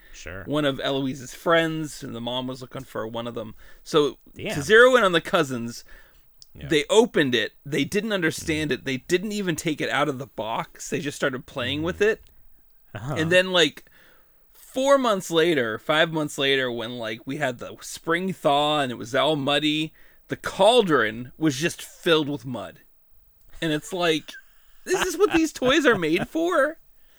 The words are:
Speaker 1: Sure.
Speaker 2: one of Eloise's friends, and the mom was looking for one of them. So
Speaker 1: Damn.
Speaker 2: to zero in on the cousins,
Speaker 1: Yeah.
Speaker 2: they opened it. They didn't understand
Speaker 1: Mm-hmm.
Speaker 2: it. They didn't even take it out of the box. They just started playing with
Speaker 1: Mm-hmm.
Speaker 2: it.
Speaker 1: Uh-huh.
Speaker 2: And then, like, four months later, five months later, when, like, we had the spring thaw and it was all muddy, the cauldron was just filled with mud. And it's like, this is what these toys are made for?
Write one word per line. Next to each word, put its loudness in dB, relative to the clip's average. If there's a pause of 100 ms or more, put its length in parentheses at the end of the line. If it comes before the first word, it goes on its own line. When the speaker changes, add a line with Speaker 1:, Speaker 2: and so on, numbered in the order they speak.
(140)
Speaker 1:
Sure. -14
Speaker 2:
one -2
of 0
Eloise's -4
friends, 0
and -10
the -10
mom -6
was -10
looking -14
for -8
one -8
of -10
them. -10 (280)
So 0 (180)
Speaker 1:
Damn. -8
Speaker 2:
to -4
zero 8
in 8
on 4
the 4
cousins, -2 (720)
Speaker 1:
Yeah. -14
Speaker 2:
they 2
opened 4
it. 0 (120)
They -2
didn't -4
understand -2
Speaker 1:
Mm-hmm. -2
Speaker 2:
it. -12
They -4
didn't -2
even -2
take -4
it -4
out 0
of -4
the -10
box. -8
They -4
just -6
started -4
playing -6
with -4
Speaker 1:
Mm-hmm. 4
Speaker 2:
it. -6 (720)
Speaker 1:
Uh-huh. -8
Speaker 2:
And -2
then, 4
like, 2 (880)
four 4
months 0
later, 2
five 2
months -4
later, 0
when, -8
like, -8
we -8
had -2
the -12
spring -4
thaw 2
and -2
it -6
was -8
all 4
muddy, 0 (360)
the -6
cauldron 2
was 0
just -4
filled 0
with -8
mud. -10 (800)
And -2
it's -4
like, 0 (520)
this 0
is -4
what 2
these 2
toys 2
are 4
made -2
for? -2 (420)